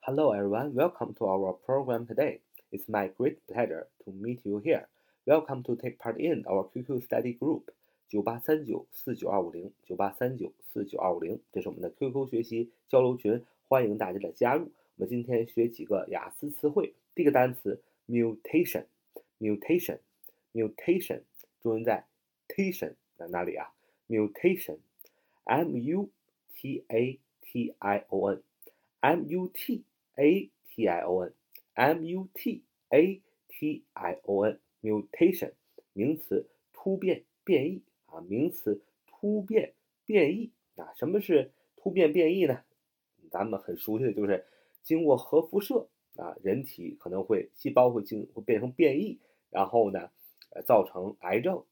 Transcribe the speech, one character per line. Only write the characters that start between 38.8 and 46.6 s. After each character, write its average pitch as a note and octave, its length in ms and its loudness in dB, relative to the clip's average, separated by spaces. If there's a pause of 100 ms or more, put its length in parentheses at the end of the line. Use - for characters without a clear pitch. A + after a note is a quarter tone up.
突 G#3 360 -2
变， G#3+ 320 0 (320)
变 F3+ 300 4
异 A#3 160 -8 (240)
啊。 - 200 -14
什 - 120 -4
么 G3 120 0
是 D#3+ 320 2 (240)
突 - 140 -4
变 E3+ 220 4
变 E3+ 220 4
异 F#3 120 4
呢？ B2+ 160 0 (680)
咱 F#2+ 160 -2
们 G#2 140 -4
很 F2 160 -8
熟 G#2+ 220 -4
悉 C3 60 0
的 A2+ 80 2
就 G#2 140 -2
是 F#2+ 200 0 (360)
经 D#3+ 220 0
过 C#3+ 120 8
核 - 260 4
辐 F#3+ 180 0
射 - 280 -2 (280)
啊， F2 260 -10
人 G#2 200 0